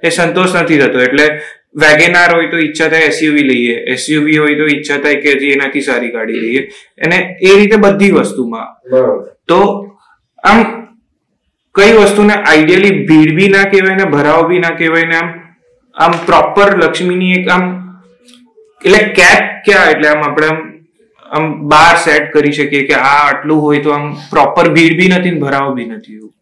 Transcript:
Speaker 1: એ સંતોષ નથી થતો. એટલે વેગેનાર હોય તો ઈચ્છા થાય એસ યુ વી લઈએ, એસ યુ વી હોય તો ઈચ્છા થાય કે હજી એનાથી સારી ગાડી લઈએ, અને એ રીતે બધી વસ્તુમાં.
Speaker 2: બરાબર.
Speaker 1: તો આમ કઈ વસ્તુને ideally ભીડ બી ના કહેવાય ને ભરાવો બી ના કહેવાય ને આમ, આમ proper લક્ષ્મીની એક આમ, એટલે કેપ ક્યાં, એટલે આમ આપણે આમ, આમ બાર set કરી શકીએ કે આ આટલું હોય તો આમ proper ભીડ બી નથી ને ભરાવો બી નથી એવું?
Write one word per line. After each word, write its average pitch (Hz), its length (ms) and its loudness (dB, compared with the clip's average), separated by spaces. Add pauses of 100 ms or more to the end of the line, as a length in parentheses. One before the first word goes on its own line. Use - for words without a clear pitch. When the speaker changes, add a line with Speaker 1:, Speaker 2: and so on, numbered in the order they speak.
Speaker 1:
એ 170 60 0
સંતોષ 180 460 -2
નથી 160 240 0
થતો. 131 220 0
એટલે 135 240 2 (500)
વેગેનાર 170 640 2
હોય 165 100 0
તો 170 120 -6
ઈચ્છા 160 300 -2
થાય 160 120 2
એસ 151 220 0
યુ 156 100 0
વી 147 100 0
લઈએ, 120 320 0
એસ 127 360 -6
યુ 151 120 0
વી 151 140 0
હોય 151 180 0
તો 151 120 -2
ઈચ્છા 147 300 -2
થાય 147 180 -2
કે 143 180 0
હજી 139 140 -2
એનાથી 139 340 -2
સારી 120 280 -4
ગાડી 113 240 -8
લઈએ, 117 280 -4 (420)
અને 180 400 -4
એ 190 140 6
રીતે 208 200 4
બધી 196 340 2
વસ્તુમાં. 123 800 -4
Speaker 2:
બરાબર. 127 360 -2 (220)
Speaker 1:
તો 190 380 0 (580)
આમ 214 360 2 (920)
કઈ 202 180 4
વસ્તુને 208 420 4 (240)
ideally 170 480 2
ભીડ 156 300 4
બી 190 120 2
ના 196 140 2
કહેવાય 190 340 0
ને 196 80 0
ભરાવો 151 440 0
બી 180 100 0
ના 170 100 -2
કહેવાય 165 380 -2
ને 165 100 -2
આમ, 170 240 -6 (540)
આમ 170 180 2 (140)
proper 180 580 2
લક્ષ્મીની 180 480 -2
એક 180 160 -2
આમ, 180 400 -2 (960)
એટલે 190 140 4
કેપ 202 680 0
ક્યાં, 185 260 2
એટલે 151 180 0
આમ 151 220 -2
આપણે 151 160 -2
આમ, 160 320 -6 (520)
આમ 151 380 -6
બાર 165 280 4
set 151 360 0
કરી 147 200 0
શકીએ 143 340 -2
કે 143 80 0
આ 139 380 2
આટલું 151 300 -2
હોય 147 160 0
તો 143 120 -2
આમ 147 240 -6
proper - 580 0
ભીડ 165 240 2
બી 185 120 2
નથી 180 220 0
ને 165 80 -4
ભરાવો 139 360 -4
બી 120 100 -8
નથી 107 300 -16
એવું? 107 280 -20